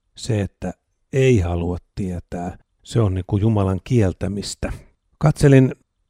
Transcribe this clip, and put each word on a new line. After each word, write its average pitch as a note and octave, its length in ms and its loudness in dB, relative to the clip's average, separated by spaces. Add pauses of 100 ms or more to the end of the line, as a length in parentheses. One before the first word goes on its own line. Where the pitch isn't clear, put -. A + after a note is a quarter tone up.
(160)
se, G#2+ 240 -4
että F3+ 320 -8 (400)
ei C3 280 4
halua E2+ 360 -4 (180)
tietää. F2+ 640 -8 (240)
Se - 180 -2
on F#2+ 140 0
niin F#2 120 -6
kuin G2+ 140 -2
Jumalan G2 440 0
kieltämistä. G2+ 880 -2 (460)
Katselin C#3 560 4 (360)